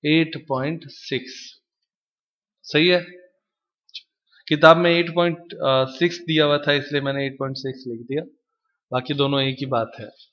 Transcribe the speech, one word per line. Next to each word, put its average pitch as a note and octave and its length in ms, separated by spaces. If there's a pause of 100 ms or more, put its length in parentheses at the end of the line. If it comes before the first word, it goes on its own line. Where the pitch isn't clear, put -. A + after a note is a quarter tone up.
एट D#3 340 (100)
पॉइंट C#3 420
सिक्स, - 460 (1300)
सही D#3 220
है। F3+ 180 (1400)
किताब D#3+ 300
में F3 140
एट E3+ 240
पॉइंट E3+ 380 (460)
सिक्स E3+ 220
दिया D#3 240
हुआ D3 120
था, D3 160
इसलिए C#3+ 280
मैंने C#3 240
एट C3+ 140
पॉइंट C3+ 180
सिक्स C3 300
लिख A#2 200
दिया, C#3+ 160 (680)
बाकी B2+ 220
दोनों C#3 280
एक C3+ 180
ही C#3 60
बात A#2+ 340
है। G#2+ 80 (260)